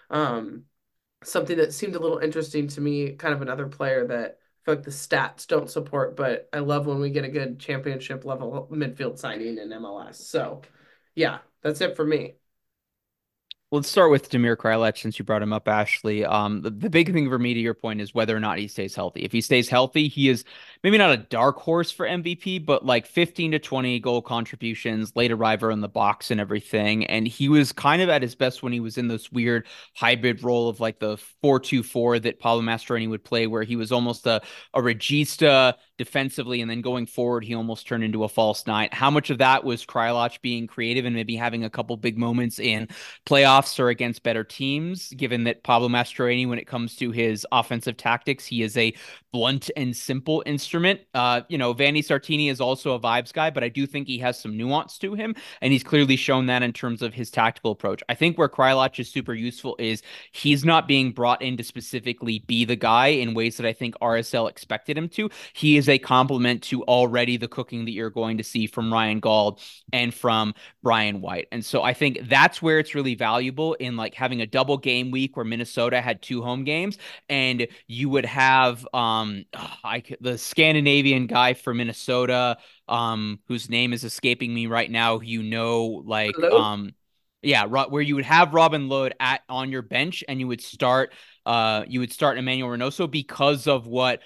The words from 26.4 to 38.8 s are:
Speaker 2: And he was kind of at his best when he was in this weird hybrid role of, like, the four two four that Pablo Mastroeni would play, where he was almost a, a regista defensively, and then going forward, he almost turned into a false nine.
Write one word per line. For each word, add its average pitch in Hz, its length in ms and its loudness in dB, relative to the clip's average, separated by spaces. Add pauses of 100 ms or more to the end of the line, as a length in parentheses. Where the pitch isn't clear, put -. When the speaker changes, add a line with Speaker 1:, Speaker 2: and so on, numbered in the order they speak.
Speaker 2:
And 110 200 0
he 139 220 -2
was 147 220 6
kind 156 320 2
of 180 60 0
at 147 120 2
his 120 140 -6
best 131 260 -2
when 123 120 -4
he 120 60 -4
was 113 200 -8
in 123 80 -2
this 113 240 -6
weird 117 340 0 (300)
hybrid 117 480 2
role 120 260 2
of, 107 100 -8
like, 110 200 -2
the 107 180 -4 (240)
four 135 180 6
two 131 220 0
four 120 380 0
that 113 200 -4
Pablo 117 220 2
Mastroeni 113 480 -2
would 110 140 -6
play, 113 240 -2
where 110 160 -2
he 117 120 -4
was 113 160 -4
almost 120 360 0
a, 110 120 2 (360)
a 131 60 2
regista 131 920 4 (240)
defensively, 127 640 -4
and 113 80 -4
then 117 120 -6
going 123 260 -4
forward, 120 360 -2
he 113 120 -6
almost 113 320 -6
turned 113 160 -2
into 110 200 -2
a 107 60 -2
false 107 380 2
nine. 107 240 0